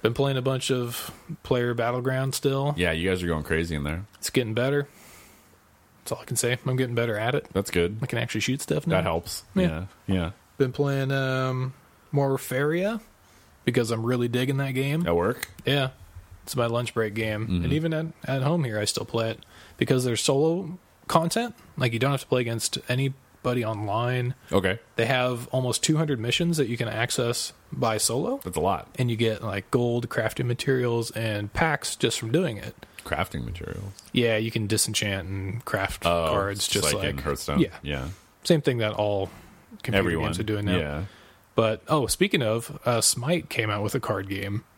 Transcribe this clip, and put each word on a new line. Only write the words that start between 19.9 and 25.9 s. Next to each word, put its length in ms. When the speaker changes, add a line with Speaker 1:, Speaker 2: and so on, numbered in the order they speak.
Speaker 1:
there's 180
solo 560
content. 460
Like, 160
you 60
don't 140
have 100
to 40
play 140
against 380
anybody 760
online. 680
Speaker 2:
Okay. 280
Speaker 1:
They 80
have 440
almost 340
two 160